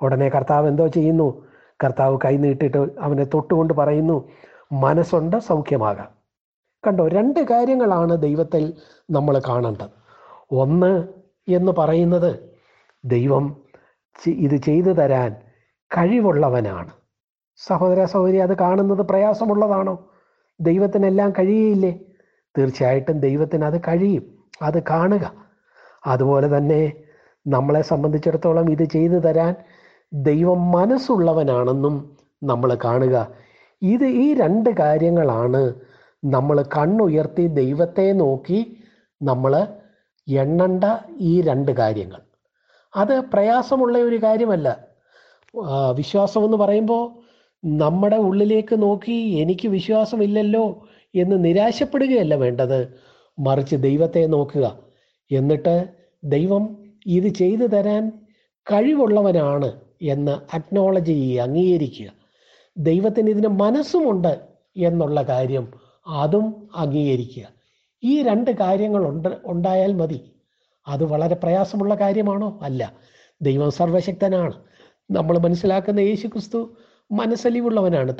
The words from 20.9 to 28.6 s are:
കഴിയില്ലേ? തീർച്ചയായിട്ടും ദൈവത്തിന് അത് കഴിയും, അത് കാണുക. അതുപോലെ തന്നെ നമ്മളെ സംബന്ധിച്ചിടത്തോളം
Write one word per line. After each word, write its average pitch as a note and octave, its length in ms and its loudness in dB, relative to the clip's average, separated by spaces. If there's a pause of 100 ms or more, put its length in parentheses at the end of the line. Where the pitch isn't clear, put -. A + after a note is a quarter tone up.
കഴിയില്ലേ? G3 680 2 (580)
തീർച്ചയായിട്ടും C3+ 640 0
ദൈവത്തിന് D3+ 460 0
അത് D#3+ 160 -2
കഴിയും, E3+ 580 -2 (220)
അത് D#3+ 220 -2
കാണുക. E3+ 500 0 (760)
അതുപോലെ C#3 500 2
തന്നെ D3+ 360 0 (540)
നമ്മളെ C#3 340 2
സംബന്ധിച്ചിടത്തോളം D#3+ 920 0